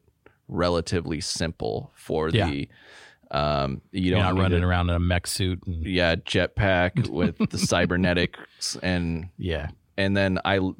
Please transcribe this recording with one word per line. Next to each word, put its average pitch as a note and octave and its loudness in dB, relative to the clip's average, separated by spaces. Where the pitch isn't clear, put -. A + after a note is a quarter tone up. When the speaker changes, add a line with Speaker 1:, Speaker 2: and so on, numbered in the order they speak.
Speaker 1:
relatively F2 -2
simple - -6
for D#2+ -4
Speaker 2:
Yeah. F2 2
Speaker 1:
the, C#2 -6
um, C#2+ -2
you F#2 -4
Speaker 2:
You're F2+ 2
Speaker 1:
don't F#2 4
Speaker 2:
not F#2 2
Speaker 1:
need F#2 2
Speaker 2:
running F#2 2
Speaker 1:
to F2+ 2
Speaker 2:
around F2 2
in F2 2
a E2+ 0
mech F2 2
suit. F#2 -2
And D#2+ -6
Speaker 1:
Yeah, F2 4
jetpack F2+ 0
Speaker 2:
<laughs> - -
Speaker 1:
with F2 0
the - -6
cybernetics F2+ 0
and E2+ -2
Speaker 2:
Yeah. D#2+ -4
Speaker 1:
and G2 0
then F#2+ 2
I G2 4
l-, F#2 -2